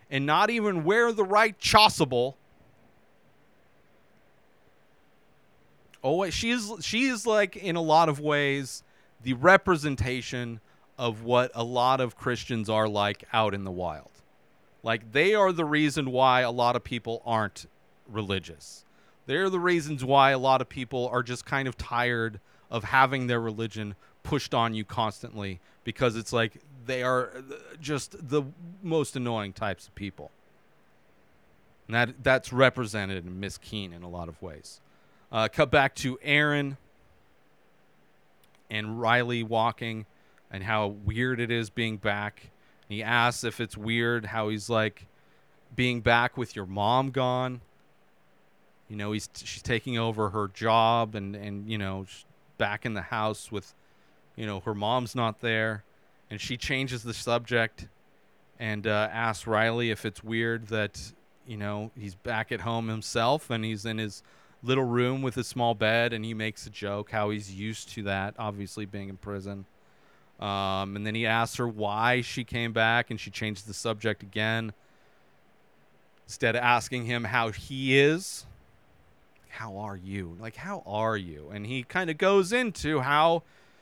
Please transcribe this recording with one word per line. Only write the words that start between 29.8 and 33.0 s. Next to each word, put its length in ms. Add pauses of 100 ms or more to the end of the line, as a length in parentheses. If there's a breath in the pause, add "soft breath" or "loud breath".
of 80
people. 360 (1600)
And 80
that, 280
that's 300
represented 720